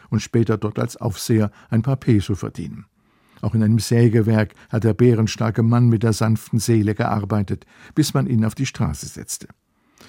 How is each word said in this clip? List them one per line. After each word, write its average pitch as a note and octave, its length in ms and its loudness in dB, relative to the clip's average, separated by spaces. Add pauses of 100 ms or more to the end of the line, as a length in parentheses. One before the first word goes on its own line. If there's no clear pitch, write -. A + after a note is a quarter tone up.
und G#2+ 120 -2
später A#2 360 0
dort G#2 200 -6
als A#2+ 180 -4
Aufseher G#2+ 540 -2 (200)
ein A2+ 120 2
paar C3+ 140 -2
Peso G#2+ 400 0
verdienen. - 500 -10 (560)
Auch A2+ 140 -2
in A2 80 2
einem A2 160 4
Sägewerk A2+ 720 2 (160)
hat G#2+ 140 -2
der A2 100 2
bärenstarke A2+ 720 2
Mann A#2+ 260 4
mit A2+ 140 2
der A2+ 100 2
sanften A2+ 460 -2
Seele G#2+ 340 2
gearbeitet, G#2 720 -4 (300)
bis - 180 0
man C3+ 140 0
ihn A2+ 180 0
auf G#2+ 80 -2
die C3+ 140 -4
Straße - 400 -6
setzte. - 400 -14 (600)